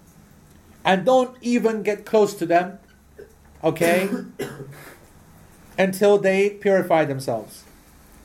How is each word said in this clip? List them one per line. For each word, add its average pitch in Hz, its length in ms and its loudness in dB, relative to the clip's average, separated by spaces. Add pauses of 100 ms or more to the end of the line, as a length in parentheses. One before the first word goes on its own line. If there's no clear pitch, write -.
(840)
And 185 200 2
don't 254 360 2
even 220 420 0
get 202 220 -4
close 202 300 2
to 165 120 -6
them, 175 320 0 (840)
okay, 170 440 0 (800)
<coughs> - 880 -20
until 196 400 2
they 196 320 2
purify 185 540 2
themselves. 127 600 -8 (600)